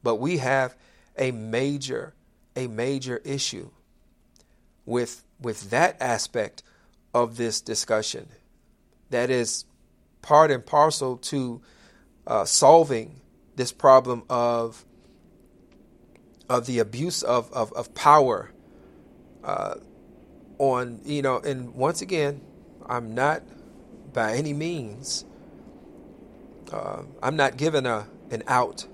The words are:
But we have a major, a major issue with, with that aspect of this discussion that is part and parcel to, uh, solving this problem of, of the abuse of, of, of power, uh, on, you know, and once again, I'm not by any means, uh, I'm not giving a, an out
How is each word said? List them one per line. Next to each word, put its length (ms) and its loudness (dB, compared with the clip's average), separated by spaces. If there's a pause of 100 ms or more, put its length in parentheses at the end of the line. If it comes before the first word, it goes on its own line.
But 140 0
we 200 -2
have 380 0 (420)
a 140 -2
major, 800 -4 (420)
a 120 -6
major 580 -4
issue 460 -8 (1120)
with, 380 -4 (180)
with 300 -8
that 280 2
aspect 600 -4 (540)
of 220 0
this 240 -2
discussion 680 -4 (840)
that 220 0
is 340 -2 (560)
part 300 6
and 120 -2
parcel 540 2
to, 460 -6 (640)
uh, 180 0
solving 760 4 (340)
this 160 -4
problem 580 6
of, 560 -2 (1600)
of 200 0
the 100 -2
abuse 460 -2
of, 300 0
of, 200 -4
of 220 -10
power, 560 6 (920)
uh, 320 -4 (840)
on, 460 0
you 160 -4
know, 160 2
and 360 -6
once 280 -2
again, 400 -2 (440)
I'm 300 -6
not 280 0 (680)
by 220 -2
any 180 -2
means, 720 -8 (1500)
uh, 300 -8 (200)
I'm 140 -2
not 180 0
giving 300 -2
a, 240 -4 (200)
an 160 -8
out 480 -2